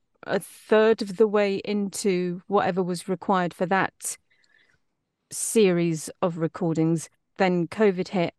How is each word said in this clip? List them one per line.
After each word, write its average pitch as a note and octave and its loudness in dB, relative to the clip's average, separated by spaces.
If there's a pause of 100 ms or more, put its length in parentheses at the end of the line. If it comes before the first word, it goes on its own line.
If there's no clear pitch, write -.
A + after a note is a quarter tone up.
(240)
a - -2
third A3 2
of G3 -8
the A3 6
way G3+ 0
into F#3 -2
whatever F#3+ 0
was F3 -6
required F3+ -2
for F#3 -2
that - -2 (1120)
series E3+ 0 (120)
of F3 -2
recordings. D#3+ 0 (280)
Then F3+ 0
covid F#3+ 0
hit F3 -2